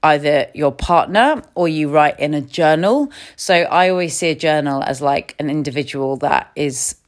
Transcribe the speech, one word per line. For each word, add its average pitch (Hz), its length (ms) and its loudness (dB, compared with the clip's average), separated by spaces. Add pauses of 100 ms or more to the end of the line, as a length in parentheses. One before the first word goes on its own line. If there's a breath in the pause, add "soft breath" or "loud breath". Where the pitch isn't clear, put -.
either 147 520 2
your 147 180 0
partner 202 680 2 (140)
or 175 120 0
you 156 220 -2
write 151 300 2
in 147 140 -2
a 147 80 -2
journal. 175 720 0 (240 loud breath)
So - 180 -2
I 175 360 2
always 180 260 -2
see 170 140 -2
a 156 60 0
journal 151 480 0
as, 131 180 -6
like, 143 380 -2
an 147 100 -4
individual 135 680 -4
that 139 380 -2
is 143 400 -4 (120)